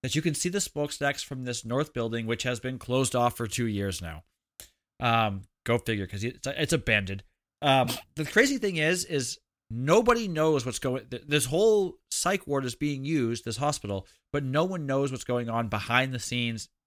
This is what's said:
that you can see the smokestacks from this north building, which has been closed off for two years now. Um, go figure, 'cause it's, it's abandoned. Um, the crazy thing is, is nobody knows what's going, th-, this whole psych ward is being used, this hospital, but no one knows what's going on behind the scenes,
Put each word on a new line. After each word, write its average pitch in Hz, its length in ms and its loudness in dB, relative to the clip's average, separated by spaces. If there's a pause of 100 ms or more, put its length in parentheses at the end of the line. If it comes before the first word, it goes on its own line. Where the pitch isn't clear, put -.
that 131 100 -2
you 156 80 2
can 160 120 0
see - 140 -2
the 190 120 -2
smokestacks 147 640 -2
from 131 200 -10
this 123 200 -6
north 123 280 0
building, 117 360 -2
which 117 160 -2
has 123 160 -2
been 127 180 -6
closed 127 380 0
off 120 200 2
for 113 120 -4
two 120 180 -2
years 101 340 -2
now. 82 220 -12 (800)
Um, 113 420 2 (240)
go 117 120 4
figure, 104 280 -2
'cause 98 160 -8
it's, - 240 -6
it's 143 260 -2
abandoned. 101 520 0 (380)
Um, 135 260 6 (260)
the 156 100 -4
crazy 269 340 4
thing 196 180 -2
is, 165 300 2
is 139 340 -4 (300)
nobody 214 580 4
knows 156 360 2
what's 123 140 -4
going, 127 320 -2
th-, 123 160 -10
this 143 200 2
whole 196 500 4 (160)
psych 185 340 0
ward 139 180 0
is 120 120 -4
being 143 280 -4
used, 123 400 0
this 110 120 -6
hospital, 110 500 -2 (260)
but 143 120 -2
no 135 200 2
one 180 220 -4
knows 139 240 2
what's 131 140 -8
going 123 260 -2
on 117 160 0
behind 120 480 0
the 120 60 -6
scenes, 117 480 -4 (180)